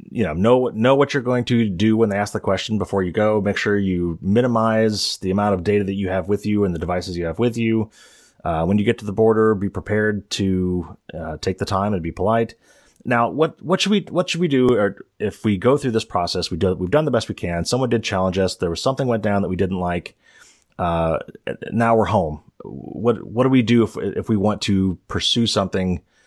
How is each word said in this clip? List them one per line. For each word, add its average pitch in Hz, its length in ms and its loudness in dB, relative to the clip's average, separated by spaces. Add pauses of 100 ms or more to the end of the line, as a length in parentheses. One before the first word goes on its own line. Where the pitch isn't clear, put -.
you 113 140 -2
know, 82 80 0
know, 120 420 4
know 123 220 4
what 139 180 2
you're 139 80 0
going 123 240 0
to 117 220 2
do 107 300 2
when 113 100 4
they 101 80 0
ask 101 160 -2
the 104 80 -4
question 101 380 -2
before 98 260 -2
you 90 80 -4
go. 107 300 2
Make 98 160 0
sure 104 200 0
you 87 440 0
minimize 110 960 2
the 95 140 -4
amount 101 240 2
of 87 100 -4
data 104 180 2
that 98 120 -4
you 98 120 -2
have 92 220 -2
with 104 160 -2
you 104 180 2
and 92 100 0
the 80 60 -6
devices 90 380 -4
you 87 80 -4
have 82 140 -4
with 117 180 0
you. 113 340 0 (540)
Uh, 82 180 0
when 98 140 2
you 101 80 2
get 117 140 0
to 104 60 -14
the 101 60 -6
border, 110 420 4
be 98 140 -2
prepared 107 640 -2
to, 92 680 -2 (180)
uh, 80 280 -10
take 95 160 -4
the 98 80 -6
time 101 280 0
and 90 80 -2
be 80 120 -6
polite. 110 420 0 (480)
Now, 120 240 0
what, 147 340 -2
what 180 200 0
should 196 100 0
we, 202 180 2
what 180 200 -2
should 165 100 -4
we 180 80 2
do, 127 300 4
or 101 280 0 (140)
if 104 240 -6
we 104 140 2
go 120 180 2
through 139 160 -2
this 110 140 0
process, 87 440 -4
we 92 60 -6
do, 92 200 2
we've 90 140 -4
done 147 140 2
the 147 80 -2
best 117 160 -2
we 107 80 -6
can. 87 300 -4
Someone 127 240 0
did 117 120 0
challenge 92 360 -2
us. 95 180 0
There 90 140 -2
was 82 120 -6
something 135 260 -2
went 113 160 0
down 101 180 0
that 87 80 -2
we 92 80 -4
didn't 92 220 -2
like. 87 360 -6 (640)
Uh, 82 400 0 (500)
now 117 280 2
we're 107 80 4
home. 85 360 -2 (220)
What, 104 640 -4
what 113 160 0
do 131 60 2
we 131 120 4
do 113 220 4
if, - 140 -4
if 98 320 -4
we 110 80 2
want 101 240 0
to 95 360 0 (120)
pursue 117 380 0
something, 92 540 0 (260)